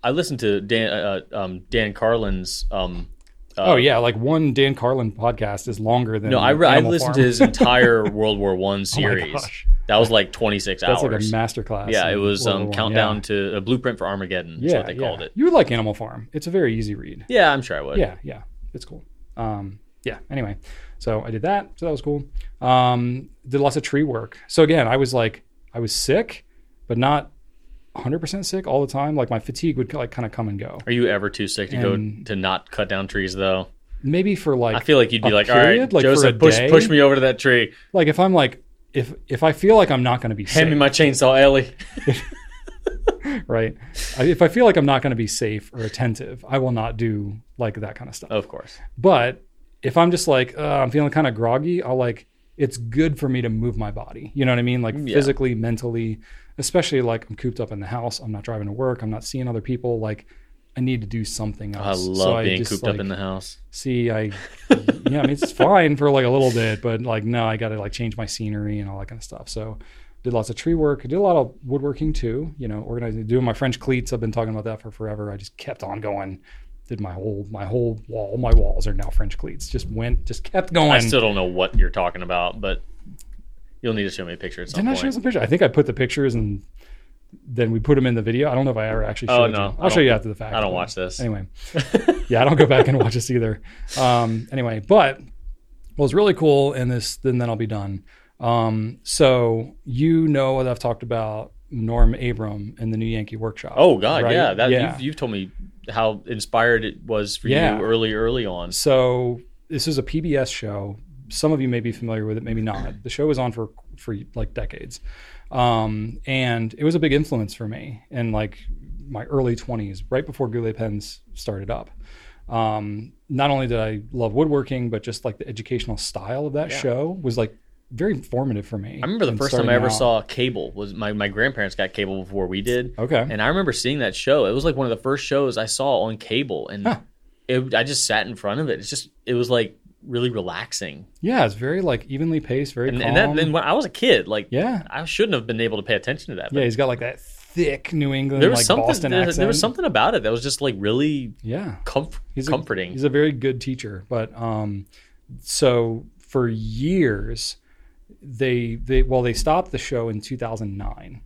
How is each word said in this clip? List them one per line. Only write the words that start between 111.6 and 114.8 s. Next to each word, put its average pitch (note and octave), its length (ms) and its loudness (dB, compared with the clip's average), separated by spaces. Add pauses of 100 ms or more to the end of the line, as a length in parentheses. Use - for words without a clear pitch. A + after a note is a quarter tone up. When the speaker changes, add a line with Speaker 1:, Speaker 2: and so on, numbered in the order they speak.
Speaker 2:
you C3 80 0
may A#2+ 100 0
be A#2 120 -4
familiar A2+ 340 -6
with G#2+ 120 -4
it, A2+ 60 -8
maybe A2 180 -4
not. G#2 420 -6
The B2 60 -10
show C#3+ 180 -2
was C#3+ 120 2
on B2 120 0
for, A2 180 -6 (280)
for, A2+ 180 -8 (200)
like, G#2+ 180 -4
decades. - 460 -10 (520)